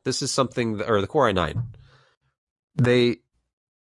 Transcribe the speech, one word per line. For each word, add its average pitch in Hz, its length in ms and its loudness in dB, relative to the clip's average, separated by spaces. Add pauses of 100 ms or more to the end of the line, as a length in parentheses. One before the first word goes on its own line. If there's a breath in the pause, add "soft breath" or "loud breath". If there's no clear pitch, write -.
this 131 160 -4
is 135 120 -6
something, 113 460 -2
th-, 104 120 -4
or 104 100 4
the 98 60 -2
Core 135 220 2
i 104 40 2
nine. 85 300 -2 (1120 soft breath)
They, 123 440 2 (680)